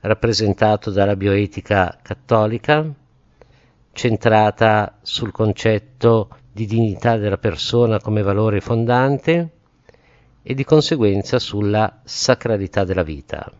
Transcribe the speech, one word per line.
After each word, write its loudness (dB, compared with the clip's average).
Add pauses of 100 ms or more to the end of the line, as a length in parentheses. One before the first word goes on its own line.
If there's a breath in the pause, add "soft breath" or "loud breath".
rappresentato 0
dalla 0
bioetica -2
cattolica, -2 (1000 soft breath)
centrata 2
sul -6
concetto 0 (200 loud breath)
di -6
dignità 0
della -2
persona 0
come -2
valore 0
fondante 0 (920 soft breath)
e -6
di -4
conseguenza 2
sulla -2
sacralità -2
della -2
vita. -10